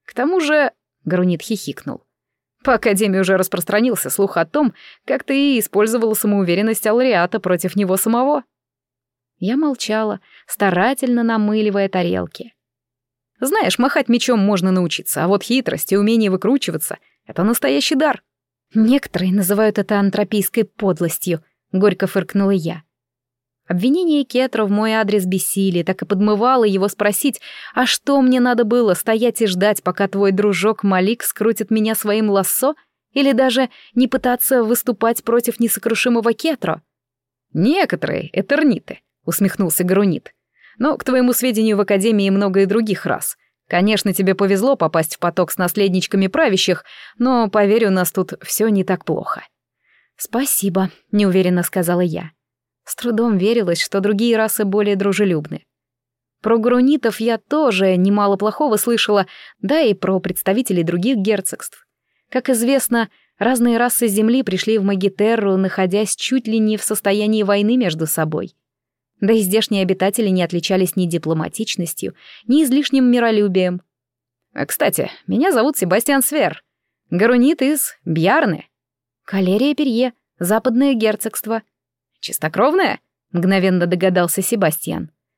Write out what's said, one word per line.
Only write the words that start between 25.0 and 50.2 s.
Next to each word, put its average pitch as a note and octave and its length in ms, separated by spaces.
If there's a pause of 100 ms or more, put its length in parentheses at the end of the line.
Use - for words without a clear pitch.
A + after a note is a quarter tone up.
бесили, F#3 560
так F#3+ 200
и F#3+ 40
подмывало G#3+ 600
его G3 240
спросить, G#3 500 (340)
«А B3+ 120
что C#4 360
мне B3+ 200
надо B3 240
было, A3 300
стоять A3+ 460
и A3 60
ждать, F#3+ 340
пока F#3+ 280
твой G3 240
дружок G3+ 500
Малик G3 400
скрутит A3 480
меня A3 240
своим G#3+ 340
лассо, G3 460 (380)
или C#4 180
даже B3+ 380 (260)
не B3+ 140
пытаться B3 560
выступать A3+ 580
против A#3 380
несокрушимого A3+ 720
Кетро?» A#3 480 (720)
«Некоторые — G3+ 840
этерниты», — C4 640 (260)
усмехнулся F3+ 600
Гарунит. F#3 480 (440)
«Но, C#4+ 200
к - 80
твоему B3+ 260
сведению, A3 460
в - 20
Академии G3+ 500
много G3 340
и - 20
других G#3+ 400
рас. - 320 (320)
Конечно, G3 440
тебе F#3+ 220
повезло G3+ 400
попасть D#3+ 400
в - 40
поток F3 300
с - 80
наследничками F#3+ 680
правящих, F#3+ 560 (340)
но, A#3+ 320
поверь, G#3+ 360
у G3+ 40
нас F#3 220
тут - 300
все - 260
не G3+ 160
так F#3 220
плохо». - 380 (760)
«Спасибо», — G3 720 (240)